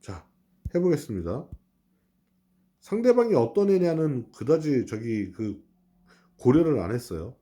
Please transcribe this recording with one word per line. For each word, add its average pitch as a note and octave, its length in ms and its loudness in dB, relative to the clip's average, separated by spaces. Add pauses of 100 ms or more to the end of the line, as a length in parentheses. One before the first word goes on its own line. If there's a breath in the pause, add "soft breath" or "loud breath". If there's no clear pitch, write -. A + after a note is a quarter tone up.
자, F#2 260 -18 (480)
해보겠습니다. C3 720 -2 (1300)
상대방이 A#3 540 2
어떤 E3+ 340 2
애냐는 D#3+ 640 0
그다지 D3 560 0
저기 A2 440 -6
그 G#2+ 320 -8 (760 soft breath)
고려를 D3 420 2
안 F2+ 120 -4
했어요. A2 500 -8